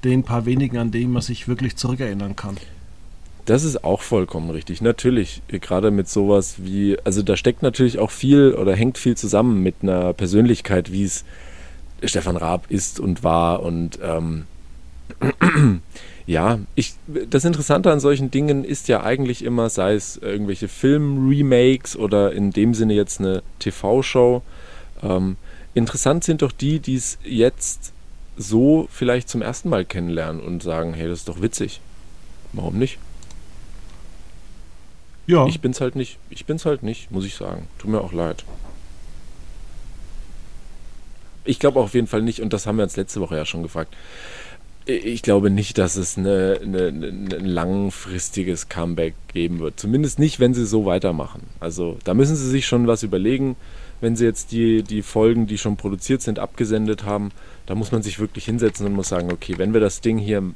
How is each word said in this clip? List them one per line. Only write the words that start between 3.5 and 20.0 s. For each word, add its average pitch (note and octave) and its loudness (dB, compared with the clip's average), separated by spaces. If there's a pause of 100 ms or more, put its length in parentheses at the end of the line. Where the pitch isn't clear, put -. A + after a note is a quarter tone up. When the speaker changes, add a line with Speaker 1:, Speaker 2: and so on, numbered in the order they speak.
Speaker 2:
ist D3+ -2
auch F2 2
vollkommen E2 0
richtig. D#2+ -6
Natürlich, A#2 2
äh, F#2+ -6
gerade F#2+ 2
mit G2+ 2
sowas G2+ 4
wie, G2 0
also G2 2
da F#2 4
steckt - 2
natürlich B2+ 4
auch G#2+ 2
viel C#3 8
oder F#2+ 4
hängt A#2 2
viel A#2+ 2
zusammen G#2 4
mit F#2 2
einer F2+ 2
Persönlichkeit, G2+ 4
wie G2 0
es - -4 (800)
Stefan F2 0
Raab E2 -2
ist - -2
und F2+ -2
war E2+ 4
und, E2+ -4
ähm, E2 -2 (760)
<clears throat> C#3+ 4 (460)
ja, F2+ 2 (160)
ich, - 0 (120)
das C#3 0
Interessante E3+ 4
an D3 4
solchen C#3 4
Dingen C#3 2
ist - -6
ja A2 6
eigentlich B2 0
immer, A#2 2
sei G2+ 2
es - -4